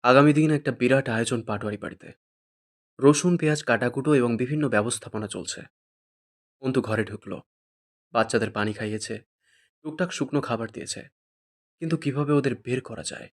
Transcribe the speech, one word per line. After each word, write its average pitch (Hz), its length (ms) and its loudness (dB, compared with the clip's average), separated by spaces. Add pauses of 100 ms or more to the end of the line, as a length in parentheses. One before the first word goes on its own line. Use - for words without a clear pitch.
আগামী 139 300 8
দিন 156 180 4
একটা 143 220 0
বিরাট 127 360 2
আয়োজন 113 340 -2
পাটোয়ারি 104 360 -6
বাড়িতে। - 340 -14 (880)
রসুন, 151 360 6
পেঁয়াজ 151 260 0
কাটাকুটো 127 520 2
এবং 120 220 4
বিভিন্ন 139 320 -2
ব্যবস্থাপনা 107 580 -2
চলছে। - 360 -10 (960)
অন্তু 131 220 0
ঘরে 107 220 -2
ঢুকল। 104 360 -10 (720)
বাচ্চাদের 113 380 0
পানি 107 220 -2
খাইয়েছে, 110 460 -8 (640)
টুকটাক 160 300 -8
শুকনো 139 280 -2
খাবার 113 300 -6
দিয়েছে। - 320 -12 (760)
কিন্তু 165 180 -2
কিভাবে 143 360 -2
ওদের 131 220 2
বের 127 260 -4
করা 107 220 -12
যায়? 58 300 -12